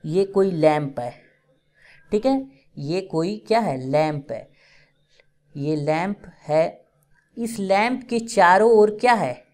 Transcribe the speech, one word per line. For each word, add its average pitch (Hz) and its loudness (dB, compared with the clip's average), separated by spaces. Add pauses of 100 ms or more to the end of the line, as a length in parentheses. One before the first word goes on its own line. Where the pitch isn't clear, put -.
ये 175 0
कोई 196 0
लैंप 151 0
है, 120 -10 (960)
ठीक 208 -2
है, 269 0 (300)
ये 151 -4
कोई 190 -4 (100)
क्या 220 2
है, 160 -2
लैंप 147 -2
है। 110 -12 (1080)
ये 151 -4
लैंप 156 -4 (220)
है, 160 -2 (500)
इस 233 -8
लैंप 208 -2
के 233 0
चारों 202 4
ओर 214 4
क्या 240 4
है 143 -2 (100)